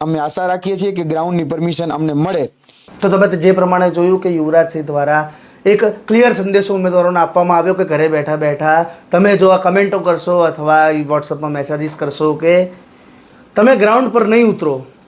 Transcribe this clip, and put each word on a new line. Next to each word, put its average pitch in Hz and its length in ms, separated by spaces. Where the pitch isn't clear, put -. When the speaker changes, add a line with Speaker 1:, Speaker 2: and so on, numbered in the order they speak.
Speaker 1:
અમે 156 180
આશા 151 280
રાખીએ 185 280
છીએ 196 160
કે 175 120
ગ્રાઉન્ડની 165 400
પરમિશન 165 480
અમને 156 220
મળે. 156 380
Speaker 2:
તો 196 80
તમે 196 180
જે 175 240
પ્રમાણે 180 380
જોયું 180 320
કે 190 80
યુવરાજસિંહ 160 560
દ્વારા 147 460
એક 208 420
ક્લિયર 226 260
સંદેશો 196 420
ઉમેદવારોને 180 440
આપવામાં 175 380
આવ્યો 175 160
કે 180 100
ઘરે 156 240
બેઠા 151 280
બેઠા 156 500
તમે 196 260
જો 190 120
આ 190 80
કોમેન્ટો 190 420
કરશો 175 400
અથવા 156 520
WhatsApp-માં 147 600
મેસેજીસ 151 440
કરશો 151 380
કે 175 340
તમે 233 200
ગ્રાઉન્ડ 214 360
પર 220 160
નહીં 233 180
ઉતરો 151 400